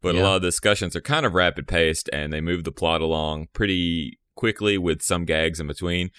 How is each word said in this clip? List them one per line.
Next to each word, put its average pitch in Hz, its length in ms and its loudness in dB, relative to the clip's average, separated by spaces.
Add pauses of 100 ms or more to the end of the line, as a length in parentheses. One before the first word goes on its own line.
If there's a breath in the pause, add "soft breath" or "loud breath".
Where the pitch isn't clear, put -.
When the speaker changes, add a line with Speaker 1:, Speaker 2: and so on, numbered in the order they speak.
Speaker 1:
But 90 140 0
a - 40 2
Speaker 2:
Yeah. 95 40 6
Speaker 1:
lot 98 140 6
of 95 60 2
discussions 92 520 0
are 85 60 -4
kind 147 240 0
of 98 80 0
rapid 87 340 2
paced 82 460 2
and 73 180 -4
they 78 100 -4
move 85 220 -2
the 80 80 -4
plot 82 300 0
along 78 520 -2
pretty 87 680 -2 (160)
quickly 104 420 0
with 85 240 0
some 87 240 0
gags 80 340 0
in 78 80 -6
between. 87 520 -2